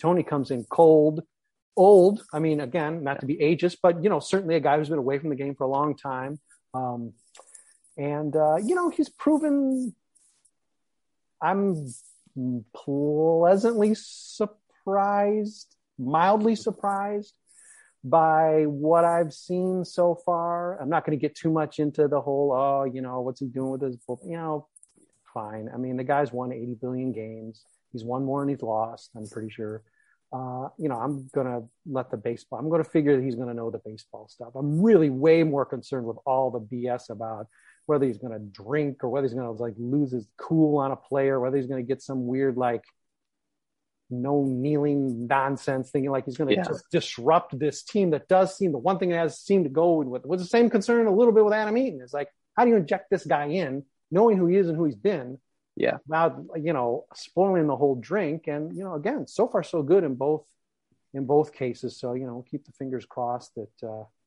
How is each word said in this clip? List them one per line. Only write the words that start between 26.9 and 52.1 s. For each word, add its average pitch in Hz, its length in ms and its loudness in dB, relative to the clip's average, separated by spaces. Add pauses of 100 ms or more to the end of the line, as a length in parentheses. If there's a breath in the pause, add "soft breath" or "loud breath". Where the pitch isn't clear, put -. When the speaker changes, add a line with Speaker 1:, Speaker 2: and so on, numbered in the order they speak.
Speaker 1:
games. 110 520 -12 (280)
He's 113 120 -12
won 127 220 -4
more 139 160 -2
than 139 80 -2
he's 139 140 -6
lost, 113 520 -4
I'm 110 140 -14
pretty 110 200 -10
sure. 110 340 -10 (500)
Uh, 127 360 -8 (100)
you 156 100 -4
know, 120 80 -4
I'm 131 360 -6
gonna 127 280 -4 (240)
let 131 240 -6
the 120 80 -6
baseball, 120 420 -8
I'm 151 100 -6
gonna 160 140 0
figure 147 320 2
that 127 80 2
he's 127 120 -4
gonna 120 180 -8
know 117 160 -8
the 110 160 -6
baseball 110 420 -18
stuff. 120 280 -20
I'm 147 260 -2
really 180 300 6
way 160 320 6
more 139 200 0
concerned 123 440 -8
with 113 180 -8
all 131 240 2
the 117 100 -6
B 120 280 -8
S 123 240 -6
about 110 360 -10 (380 soft breath)
whether 143 200 2
he's 113 120 -2
gonna 113 220 -10
drink 123 640 -6
or 123 60 -2
whether 135 180 0
he's 113 80 -8
gonna, 123 160 -6
like, 113 260 -8
lose 127 340 -2
his 120 160 -6 (100)
cool 156 420 2
on 135 120 0
a 131 40 -4
player, 135 440 0
whether 131 180 -2
he's 127 100 -2
gonna 131 160 -6
get 127 180 -4
some 131 240 -6
weird, 127 320 -2
like, 120 260 -2 (1300)
no 139 340 0
kneeling 135 840 0
nonsense 135 640 -2
thinking, 139 180 -2
like, 135 160 -2
he's 131 120 -8
gonna 147 160 0
Speaker 2:
Yeah. 190 100 2
Speaker 1:
just - 280 -8
disrupt 151 680 0
this 143 240 -4
team 190 280 0
that 139 160 -2
does 185 300 4
seem, 190 140 0
the 139 60 -2
one 175 220 -2
thing 185 100 -2
that 170 80 0
has 160 220 -2
seemed 196 260 2
to 135 40 -2
go 165 280 4
with, 127 280 -4
was 180 160 -2
the 175 60 -8
same 233 220 4
concern 226 380 2
a 202 40 2
little 226 220 6
bit 214 100 8
with 208 100 4
Adam 214 240 0
Eaton. 208 240 -2
It's 123 120 -14